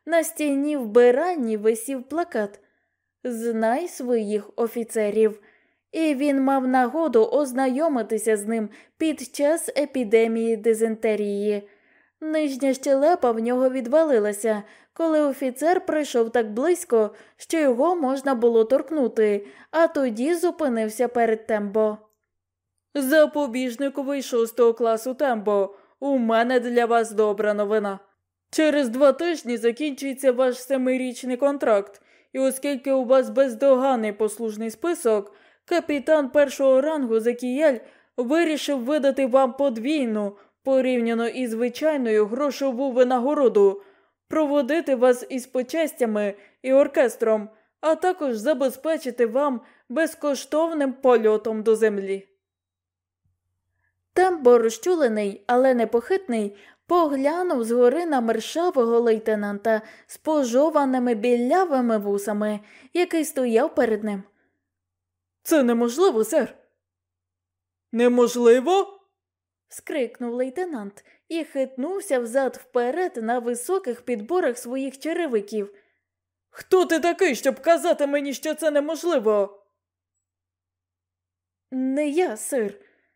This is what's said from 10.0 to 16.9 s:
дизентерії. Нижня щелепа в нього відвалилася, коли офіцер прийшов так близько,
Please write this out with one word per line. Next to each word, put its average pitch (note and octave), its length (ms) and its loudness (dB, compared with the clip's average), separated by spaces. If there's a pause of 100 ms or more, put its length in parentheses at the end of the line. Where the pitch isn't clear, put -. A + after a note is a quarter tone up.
дизентерії. G#3 1120 -2 (520)
Нижня C#4+ 540 -2
щелепа C#4 560 2
в A3+ 100 -2
нього B3+ 300 0
відвалилася, A#3 920 0 (300)
коли D#4+ 280 0
офіцер C#4+ 680 -2
прийшов C4+ 440 -2
так A3+ 220 -2
близько, A#3+ 580 0 (260)